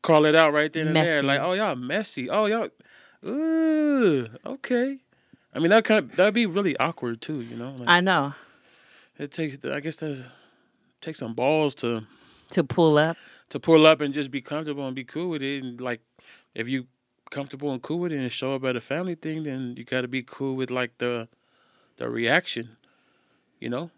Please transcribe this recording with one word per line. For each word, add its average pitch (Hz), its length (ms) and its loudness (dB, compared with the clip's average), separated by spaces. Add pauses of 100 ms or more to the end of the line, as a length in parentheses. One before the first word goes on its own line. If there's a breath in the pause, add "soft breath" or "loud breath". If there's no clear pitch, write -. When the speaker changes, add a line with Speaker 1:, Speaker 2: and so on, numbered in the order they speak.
Speaker 1:
call 156 240 6
it 151 100 6
out 160 160 8
right 151 200 0
then 156 160 -2
and 160 80 2
there. 160 260 4
Speaker 2:
messy. 139 40 0
Speaker 1:
Like, 139 140 2
"Oh, 175 140 -2
y'all 196 200 0
messy. 131 560 -6
Oh, 208 160 0
y'all, 220 220 -2 (580 soft breath)
ooh, 294 1000 2 (180)
okay." 269 520 -4 (580 soft breath)
I - 20 -6
mean, 165 120 2
that 220 140 6
kind, 202 260 2
that'd 196 240 2
be 233 120 2
really 180 300 -2
awkward 123 440 -4
too, 151 200 -8
you 117 160 -12
know? 127 220 -10
Like, 120 100 -6
Speaker 2:
I 175 120 6
know. 160 320 2 (880 soft breath)
Speaker 1:
it 143 140 -10
takes, 147 320 -6
I 143 160 -6
guess 151 160 -8
that 139 280 -10 (760 soft breath)
takes - 180 -12
some 113 160 -8
balls 143 420 2
to 117 280 -4 (460 soft breath)
Speaker 2:
To 175 120 2
pull 156 360 4
up. 160 180 2 (320 soft breath)
Speaker 1:
to 135 120 -8
pull 156 260 8
up 156 160 8
and 143 100 -2
just 139 200 -4
be 135 100 -6
comfortable 147 440 -8
and 127 80 -6
be 131 100 -10
cool 175 260 -6
with 151 120 -4
it. 135 200 -6
And, 120 180 -10
like, 123 200 -6 (540 soft breath)
if 113 140 -6
you 131 180 -4 (440)
comfortable 139 420 -6
and 123 80 -6
cool 165 200 -6
with 175 120 -4
it 143 60 -4
and 127 120 -4
show 135 240 -4
up 131 100 -6
at 127 120 0
a 113 40 -4
family 170 340 -6
thing, 160 300 -8
then 131 340 -6
you 117 60 -16
gotta 127 240 -4
be 131 140 -6
cool 131 340 -6
with, 127 140 -6
like, 127 280 -4
the, 120 280 -4 (680)
the 120 140 -6
reaction, 117 680 -2 (840)
you 117 100 -8
know? 156 280 -6